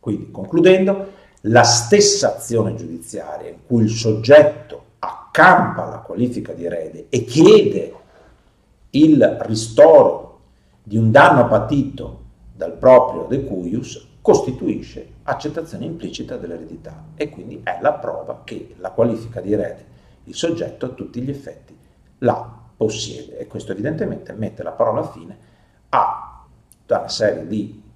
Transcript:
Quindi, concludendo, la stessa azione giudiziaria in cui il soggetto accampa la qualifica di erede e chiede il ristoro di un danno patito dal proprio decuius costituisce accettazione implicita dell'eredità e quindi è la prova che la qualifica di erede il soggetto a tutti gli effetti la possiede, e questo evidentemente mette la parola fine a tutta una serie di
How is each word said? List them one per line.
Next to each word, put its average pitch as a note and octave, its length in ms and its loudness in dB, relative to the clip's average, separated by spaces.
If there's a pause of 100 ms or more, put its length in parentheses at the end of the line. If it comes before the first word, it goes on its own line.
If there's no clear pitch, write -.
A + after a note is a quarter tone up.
Quindi, - 320 -8
concludendo, F#3 800 2 (300)
la A#2 200 4
stessa - 720 2
azione G#2+ 400 -4
giudiziaria E2 760 -14
in - 140 -20
cui A#2 200 0
il G#2+ 60 0
soggetto - 920 4 (160)
accampa - 880 2
la - 120 -14
qualifica G2 540 -6
di E2 120 -12
erede E2 440 -10
e A2+ 160 -2
chiede E3 720 4 (960)
il C#3 520 4
ristoro C3+ 800 4 (580)
di G2+ 140 -6
un A2+ 140 2
danno B2+ 360 6
patito - 760 -4 (300)
dal F2 200 -10
proprio A2+ 560 4
decuius - 800 -8 (120)
costituisce - 920 -2 (100)
accettazione - 600 -10
implicita - 520 -12
dell'eredità E2 680 -16 (100)
e D3 140 -8
quindi - 340 -18
è - 180 -10
la D3+ 120 0
prova - 520 -10
che - 340 -16
la F#2+ 120 -12
qualifica A2+ 500 -4
di G2+ 120 -4
erede - 320 -6 (400)
il - 100 -20
soggetto - 520 -6
a B2 40 -10
tutti - 300 -14
gli C3+ 100 -8
effetti - 460 -16 (420)
la - 360 -4 (220)
possiede, - 640 -6
e - 80 -14
questo - 260 -12
evidentemente D#3 600 -8
mette G#2 300 -10
la - 80 -10
parola A#2 400 -2
fine E2+ 260 -20 (540)
a - 540 -4 (260)
tutta - 280 -4
una - 100 -8
serie G2+ 380 -2
di G#2 360 -8 (140)